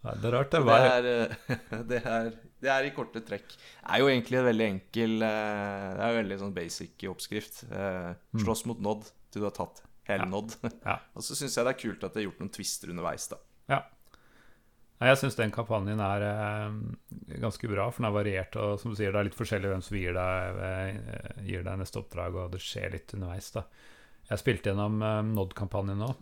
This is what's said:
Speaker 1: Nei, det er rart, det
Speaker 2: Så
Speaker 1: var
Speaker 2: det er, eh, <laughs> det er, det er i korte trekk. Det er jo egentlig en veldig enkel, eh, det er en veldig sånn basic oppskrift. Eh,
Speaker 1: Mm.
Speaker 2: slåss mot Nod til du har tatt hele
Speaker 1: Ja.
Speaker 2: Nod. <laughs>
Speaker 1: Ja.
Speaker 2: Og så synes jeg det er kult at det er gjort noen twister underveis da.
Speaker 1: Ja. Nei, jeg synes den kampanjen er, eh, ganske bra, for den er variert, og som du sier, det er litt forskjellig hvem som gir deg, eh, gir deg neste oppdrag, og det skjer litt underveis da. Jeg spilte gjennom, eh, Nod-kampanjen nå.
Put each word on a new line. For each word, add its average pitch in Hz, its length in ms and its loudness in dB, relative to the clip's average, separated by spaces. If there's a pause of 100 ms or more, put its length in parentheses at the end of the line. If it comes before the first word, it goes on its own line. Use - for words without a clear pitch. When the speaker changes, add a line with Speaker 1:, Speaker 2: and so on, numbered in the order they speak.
Speaker 1:
Nei, 110 120 -4
det 107 140 -2
er - 20 2
rart, 135 200 2
det 165 100 6
Speaker 2:
Så 131 40 6
Speaker 1:
var 113 140 12
Speaker 2:
det 131 120 10
er, 123 380 4 (400)
eh, 113 140 -6
<laughs> 117 60 -8
det 123 160 2
er, 113 240 0 (320)
det 131 100 0
er 135 160 4
i 143 40 -4
korte 117 340 -6
trekk. - 240 -8
Det - 400 -16
er 104 100 6
jo 135 80 10
egentlig 127 320 6
en 127 80 6
veldig 110 200 6
enkel, 110 560 2
eh, 104 720 0
det - 80 -2
er 117 80 4
en 117 120 4
veldig 98 160 -2
sånn 98 140 -4
basic 87 560 -8
oppskrift. - 640 -8
Eh, 92 420 -4 (200)
Speaker 1:
Mm. 113 100 0
Speaker 2:
slåss 110 220 0
mot 120 140 -4
Nod 107 240 -2 (280)
til 101 100 -4
du 104 60 0
har 98 40 -2
tatt - 300 -8 (260)
hele 98 160 0
Speaker 1:
Ja. 92 60 -2
Speaker 2:
Nod. 104 260 -6 (140)
<laughs> - 160 -14
Speaker 1:
Ja. - 140 -2 (160)
Speaker 2:
Og 104 80 -10
så 123 120 -6
synes 135 200 -4
jeg 120 100 2
det 127 100 2
er - 60 -14
kult 107 220 -6
at 95 100 -8
det 110 100 -2
er 98 60 -4
gjort - 100 -14
noen 95 120 -8
twister - 380 -8
underveis 87 400 -4
da. - 80 -10 (320)
Speaker 1:
Ja. 135 120 2 (1200)
Nei, 123 120 6
jeg 135 80 6
synes 131 160 0
den 110 140 2
kampanjen 107 520 -2
er, 101 240 2
eh, 107 1120 -6
ganske 117 320 -2
bra, 98 180 2
for 120 140 -4
den 107 60 2
er 101 80 0
variert, 98 420 -2
og 104 220 0
som 120 100 -4
du 101 60 -6
sier, 101 160 0
det 104 80 2
er 104 80 2
litt - 80 -10
forskjellig 98 340 -2
hvem 95 120 -2
som - 120 -6
gir 90 180 0
deg, 92 460 0
eh, 95 880 -6
gir 92 160 -4
deg 95 160 -4
neste 98 220 -6
oppdrag, 90 340 -6
og 90 160 -6
det 95 80 -6
skjer 98 320 -6
litt - 240 -10
underveis 92 360 -6
da. - 120 -6 (680)
Jeg 104 120 -2
spilte 107 300 0
gjennom, 104 300 0
eh, 107 220 0
Nod-kampanjen 101 800 -2
nå. 120 60 -2 (120)